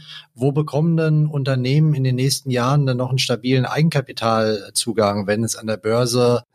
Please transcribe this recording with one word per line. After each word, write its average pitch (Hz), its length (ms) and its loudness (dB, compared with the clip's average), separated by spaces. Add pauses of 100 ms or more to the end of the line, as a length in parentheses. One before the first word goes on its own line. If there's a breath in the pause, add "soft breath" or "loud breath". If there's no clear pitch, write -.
(340 loud breath)
Wo 127 180 0
bekommen 151 460 0
denn 156 300 2
Unternehmen 139 640 0
in 135 100 -2
den 127 120 0
nächsten 131 360 -2
Jahren 127 340 2
denn 127 120 0
noch 127 140 -4
einen 131 60 0
stabilen 127 480 0
Eigenkapitalzugang, 110 1600 0
wenn 107 180 0
es 110 100 -4
an 110 120 -12
der 110 100 -4
Börse 120 640 0 (120)